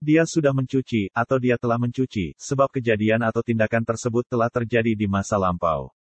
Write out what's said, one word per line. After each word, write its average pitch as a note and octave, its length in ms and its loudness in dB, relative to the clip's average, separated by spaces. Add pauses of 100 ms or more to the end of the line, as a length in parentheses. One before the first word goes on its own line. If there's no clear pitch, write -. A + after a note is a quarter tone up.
dia D#3 240 4
sudah C#3+ 320 0
mencuci, B2+ 560 -2
atau A#2+ 240 0
dia B2 160 2
telah A#2+ 240 0
mencuci, A#2+ 640 -2
sebab C3+ 320 0
kejadian A2+ 480 0
atau A#2 240 -2
tindakan A2+ 400 0
tersebut A#2 400 -2
telah A#2 240 0
terjadi A2+ 480 0
di G#2 80 0
masa G2+ 320 0
lampau. F2 560 -2 (120)